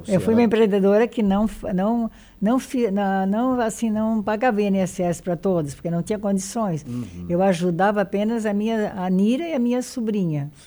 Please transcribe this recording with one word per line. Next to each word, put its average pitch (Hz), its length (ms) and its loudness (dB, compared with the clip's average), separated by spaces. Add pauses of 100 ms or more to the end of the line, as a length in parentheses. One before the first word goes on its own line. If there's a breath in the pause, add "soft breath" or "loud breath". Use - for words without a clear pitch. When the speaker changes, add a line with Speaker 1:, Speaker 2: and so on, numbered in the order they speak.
Speaker 1:
Você 202 100 0
Speaker 2:
Eu 175 60 4
fui 226 120 2
Speaker 1:
era 226 60 6
Speaker 2:
uma 240 60 6
empreendedora 208 600 4
que 233 160 -2
não 202 280 2
f-, - 240 -8
não, 220 360 0 (320 loud breath)
não 226 160 2
fi-, 240 320 -2
na-, 196 360 0
não, 247 340 0
assim, 226 300 -2
não 220 340 0
pagava 214 380 0
I 208 60 2
N 196 100 2
S 185 260 -2
S 175 180 -2
pra 175 140 -2
todos, 165 380 0
porque - 180 -6
não 170 100 -2
tinha 208 160 -4
condições. 196 720 -4
Speaker 1:
Uhum. 120 400 -8
Speaker 2:
Eu 175 160 2
ajudava 185 560 2
apenas 208 460 -2
a 208 80 -2
minha, 214 420 -2
a 185 140 -4
Nira 214 400 2
e 320 40 -6
a 277 60 -2
minha 240 220 0
sobrinha, 190 680 -2 (180)